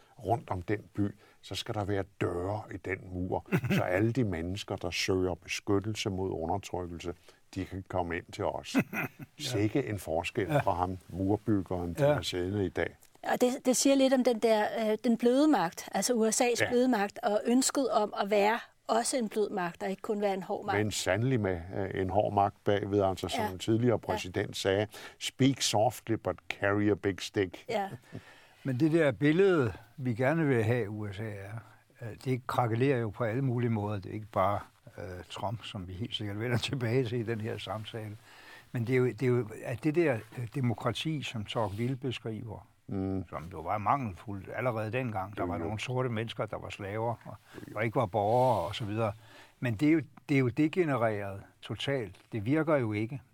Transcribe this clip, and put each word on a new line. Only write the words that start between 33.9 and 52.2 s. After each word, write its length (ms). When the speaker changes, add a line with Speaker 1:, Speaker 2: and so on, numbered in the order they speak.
Speaker 2:
Det 100
er 40
ikke 180
bare, 280
øh, 60
Trump, 340
som 240
vi 60
helt 220
sikkert 240
vender 260
<laughs> 60
tilbage 340
til 140
i 40
den 180
her 160
samtale. 600
Men 160
det 60
er 40
jo, 80
det 180
er 40
jo, 220
at 200
det 120
der, 240
øh, 180
demokrati, 680
som 220
Tocqueville 500
beskriver, 720
Speaker 1:
Mm. 420
Speaker 2:
som 220
jo 80
var 180
mangelfuldt 800
allerede 360
dengang. 460
Der 60
Speaker 1:
Jo, 40
Speaker 2:
var 100
Speaker 1:
jo. 60
Speaker 2:
nogle 160
sorte 300
mennesker, 360
der 120
var 120
slaver, 400
og, 100
Speaker 1:
Jo, 60
jo. 60
Speaker 2:
og 80
ikke 100
var 100
borgere, 600
og 80
så 100
videre. 260
Men 160
det 120
er 40
jo, 100
det 60
er 40
jo 100
degenereret 920
totalt. 540